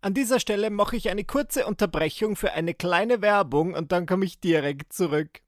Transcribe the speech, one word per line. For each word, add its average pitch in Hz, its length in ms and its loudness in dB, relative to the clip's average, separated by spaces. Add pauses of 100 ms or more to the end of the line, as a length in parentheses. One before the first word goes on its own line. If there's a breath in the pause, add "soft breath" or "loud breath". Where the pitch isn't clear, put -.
An 196 120 -2
dieser 247 260 2
Stelle 208 300 0
mache 202 260 0
ich - 140 -2
eine 202 140 -4
kurze - 420 -2
Unterbrechung 196 680 0
für - 160 -2
eine 165 240 -2
kleine 196 480 0
Werbung 180 500 2
und 151 180 -4
dann 180 140 0
komme 185 200 2
ich - 160 -10
direkt 143 520 0
zurück. 151 540 -2